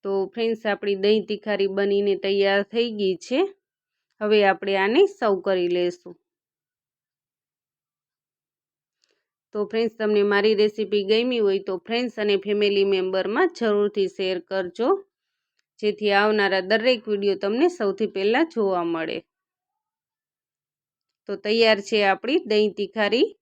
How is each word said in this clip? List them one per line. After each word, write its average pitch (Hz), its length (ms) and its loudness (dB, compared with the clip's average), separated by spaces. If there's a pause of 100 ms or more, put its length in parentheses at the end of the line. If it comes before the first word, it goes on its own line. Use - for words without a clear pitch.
તો 196 200 -2
ફ્રેન્ડ્સ, 226 400 -4
આપણી 202 280 -2
દહીં 202 320 2
તિખારી 202 400 -2
બનીને 202 500 0
તૈયાર 196 460 0
થઈ 233 280 -2
ગઈ 202 240 -2
છે. 254 260 -4 (800)
હવે 214 240 4
આપણે 196 320 0
આને 226 300 4
સર્વ 208 340 -2
કરી 185 280 0
લઈશું. 175 460 -4 (3500)
તો 208 120 -4
ફ્રેન્ડ્સ, 220 320 -2
તમને 214 260 2
મારી 202 320 2
રેસીપી 208 500 0
ગમી 233 340 0
હોય 196 200 2
તો 190 200 -6
ફ્રેન્ડ્સ 233 400 -6
અને 208 180 2
ફેમિલી 202 480 0
મેમ્બરમાં 190 680 0 (100)
જરૂરથી 208 480 0
શેર 185 320 -4
કરજો, 214 680 -6 (720)
જેથી 208 320 -2
આવનારા 196 500 2
દરેક 220 480 0
વીડિયો 202 260 0
તમને 220 340 0
સૌથી 208 380 -2
પહેલાં 220 400 0
જોવા 196 380 -2
મળે. 165 340 -4 (2000)
તો 202 100 -6
તૈયાર 220 440 2
છે 208 240 0
આપણી 196 340 0
દહીં 214 360 2
તિખારી. 214 680 0